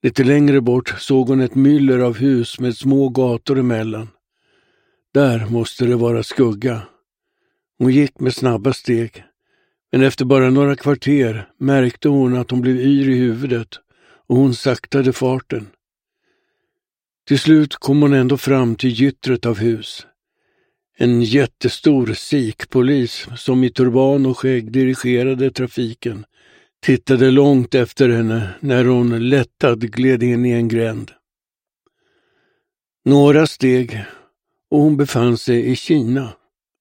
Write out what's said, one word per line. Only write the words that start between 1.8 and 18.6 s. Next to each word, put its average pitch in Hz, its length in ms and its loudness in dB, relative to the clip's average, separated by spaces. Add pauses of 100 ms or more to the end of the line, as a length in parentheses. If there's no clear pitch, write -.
av 123 180 -2
hus 127 420 -2
med 120 180 -4
små 135 320 0
gator 127 500 -2
emellan. 110 480 -4 (1040)
Där 123 320 2
måste 117 400 -4
det 123 100 2
vara 117 280 -2
skugga. 113 580 -2 (960)
Hon 123 140 2
gick 139 280 0
med 127 140 -2
snabba 120 400 -2
steg, 117 500 -6 (680)
men 131 100 2
efter 135 240 0
bara 131 240 4
några 139 260 2
kvarter 131 840 -2
märkte 131 520 0
hon 131 260 2
att 123 160 -4
hon 127 100 -2
blev 127 140 0
yr 135 340 2
i 131 60 2
huvudet, 123 640 -4 (480)
och 123 80 0
hon 131 200 2
saktade 131 580 -2
farten. 127 540 -6 (1600)
Till 139 120 2
slut 151 360 2
kom 143 260 0
hon 143 120 4
ändå 135 240 2
fram 131 380 0